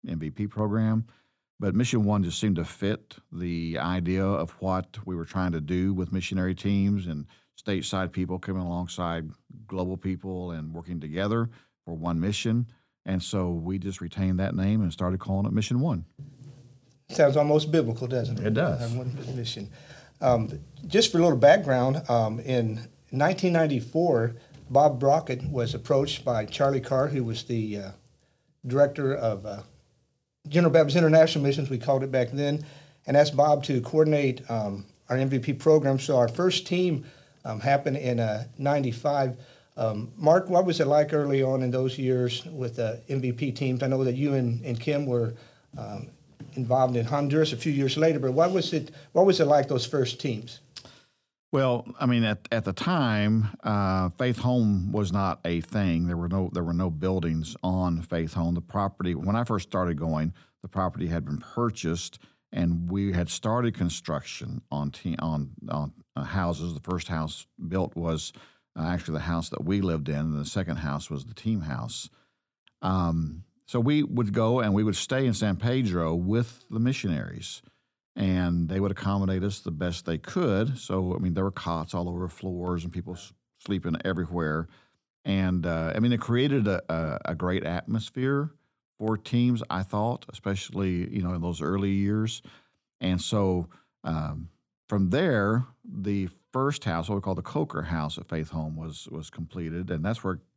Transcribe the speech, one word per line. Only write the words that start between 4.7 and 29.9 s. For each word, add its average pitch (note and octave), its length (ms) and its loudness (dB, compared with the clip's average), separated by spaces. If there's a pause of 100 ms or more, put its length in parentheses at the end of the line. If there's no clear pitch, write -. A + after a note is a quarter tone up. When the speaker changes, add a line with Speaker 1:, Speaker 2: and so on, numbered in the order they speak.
Speaker 1:
we F#2 100 -6
were E2 80 -6
trying F2+ 280 -2
to D#2+ 80 -2
do F2+ 340 0
with F2+ 180 -4
missionary F#2 420 -2
teams G2+ 520 0
and D2 200 -8 (320)
stateside F#2 540 -4
people F2+ 260 -4
coming F#2 240 -4
alongside F2 680 -4 (360)
global F#2 300 -6
people F2+ 540 -6
and D#2+ 240 -8
working E2 260 -8
together G2+ 480 0 (380)
for E2 80 -8
one E2 260 -2
mission. A2+ 460 0 (400)
And F#2 160 -2
so F2+ 280 -2
we E2+ 280 -2
just F#2+ 220 -6
retained F#2 400 0
that F#2+ 140 -2
name G2 280 2
and E2+ 100 0
started F2+ 280 -2
calling G2 260 0
it - 60 0
Mission A2 280 0
One. A#2+ 240 0 (1040)
Speaker 2:
Sounds C#3+ 280 6
almost D3+ 340 4
biblical, B2+ 360 2
doesn't A#2 320 -2
it? G#2+ 100 -2
Speaker 1:
It A2 60 2
does. C#3 260 2
Speaker 2:
Have A#2 160 -4
one B2+ 200 -6 (200)
mission. A2+ 340 -8 (500)
Um, A#2+ 380 2 (280)
just G#3 240 4
for E3+ 80 2
a E3 40 8
little D#3+ 160 6
background, C#3 720 6
um, A2+ 300 2
in A#2 400 0 (320)
nineteen F3 400 2
ninety-four, C#3 840 2 (340)
Bob C#3 300 6
Brockett C#3 460 2
was C#3 300 -2
approached C3+ 500 0
by A2 220 0
Charlie C#3 340 2
Carr, C3+ 280 0
who C3+ 140 -2
was A2+ 220 -4
the, A2 320 -2
uh, G2 140 -10 (760)
director C#3 480 2
of, G#2+ 300 -2
uh, G2+ 180 -10 (840)